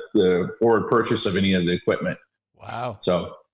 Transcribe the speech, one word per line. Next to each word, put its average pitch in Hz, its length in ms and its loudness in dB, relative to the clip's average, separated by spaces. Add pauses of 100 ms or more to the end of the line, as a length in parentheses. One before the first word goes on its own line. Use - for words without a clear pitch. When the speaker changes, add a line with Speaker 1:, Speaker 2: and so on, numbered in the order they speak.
(140)
Speaker 1:
the 90 460 2
forward 113 280 4
purchase 117 380 0
of 95 100 -2
any 95 180 2
of 90 100 2
the 87 80 0
equipment. 90 460 -4 (380)
Speaker 2:
Wow. 120 440 -10
Speaker 1:
So 87 380 -2 (160)